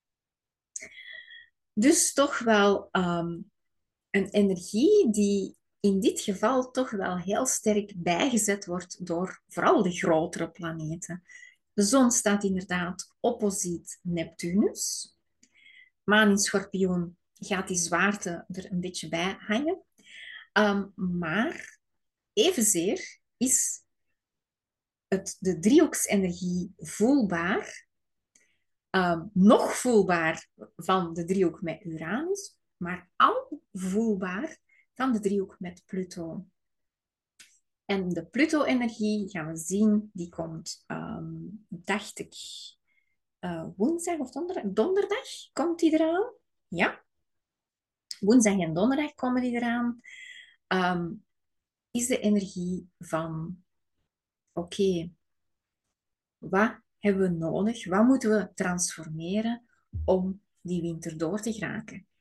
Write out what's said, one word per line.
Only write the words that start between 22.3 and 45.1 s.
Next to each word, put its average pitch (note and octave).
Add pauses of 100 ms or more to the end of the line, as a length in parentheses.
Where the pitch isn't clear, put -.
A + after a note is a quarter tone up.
evenzeer A#3 (180)
is - (1200)
het, -
de F3+
driehoeksenergie F#3
voelbaar, G3+ (1000)
ehm, F3
nog A3
voelbaar F3 (260)
van F3
de E3+
driehoek F#3
met D#3+
Uranus, G3+ (200)
maar F3
al D#4+ (100)
voelbaar G3 (360)
van B3+
de G#3+
driehoek F#3+
met F3
Pluto. F3+ (1400)
En F#3+
de E3+
Pluto-energie A#3
gaan D#3
we D#3+
zien, G#3
die F3
komt, E3
ehm, E3 (340)
dacht G3+
ik, - (1040)
eh, E3
woensdag E4+
of D4
donderdag? F4+
Donderdag F#4+ (260)